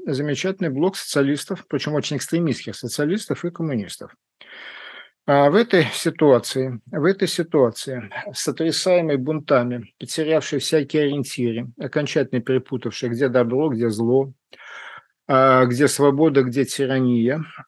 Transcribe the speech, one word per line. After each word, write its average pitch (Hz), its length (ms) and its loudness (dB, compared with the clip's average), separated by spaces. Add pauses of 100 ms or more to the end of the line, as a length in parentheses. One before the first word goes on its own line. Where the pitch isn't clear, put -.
замечательный 151 640 -2
блок 165 260 0
социалистов, 143 720 -2
причём 151 260 -4
очень 143 240 -2
экстремистских 151 580 -2
социалистов 147 680 -4
и 170 60 -4
коммунистов. 135 640 -6 (1120)
А 143 220 6
в 170 60 2
этой 202 360 4
ситуации, 131 920 2
в 151 180 -4
этой 190 220 0
ситуации, 131 840 -2 (220)
сотрясаемой 160 840 0
бунтами, 127 800 -2
потерявшей 151 640 -2
всякие 151 440 0
ориентиры, 127 640 -2 (140)
окончательно 139 600 -2
перепутавшей, 127 720 -4
где 127 180 0
добро, 127 420 2
где 117 200 0
зло, 123 420 0 (960)
а, 131 380 6
где 123 220 2
свобода, 143 560 4
где 127 220 0
тирания, 127 680 0 (320)